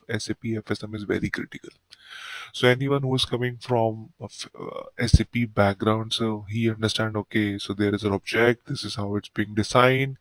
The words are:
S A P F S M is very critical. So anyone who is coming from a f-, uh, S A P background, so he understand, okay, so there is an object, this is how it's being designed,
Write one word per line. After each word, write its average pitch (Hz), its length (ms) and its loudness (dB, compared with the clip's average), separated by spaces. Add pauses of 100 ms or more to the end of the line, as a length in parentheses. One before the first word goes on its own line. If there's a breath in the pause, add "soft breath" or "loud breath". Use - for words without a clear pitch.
(100)
S - 180 -4
A 107 60 -4
P 113 200 -4
F 107 160 -6
S 107 140 -4
M 104 100 -10
is 104 100 -8
very 98 260 0
critical. - 400 -8 (840 loud breath)
So - 160 4
anyone 139 320 4
who 131 140 0
is 127 100 2
coming 123 320 -2
from 113 540 0 (100)
a - 40 -10
f-, - 300 -14
uh, - 280 -10 (160)
S 117 200 6
A 110 60 2
P 120 220 -2
background, 110 640 2
so 110 380 -2
he 113 180 0
understand, 110 480 0
okay, 104 420 0
so - 140 -6
there 101 220 2
is 104 100 -4
an 101 80 2
object, 117 540 2
this - 180 -6
is 101 120 -8
how 101 200 -4
it's - 140 -6
being 107 240 -4
designed, 131 680 2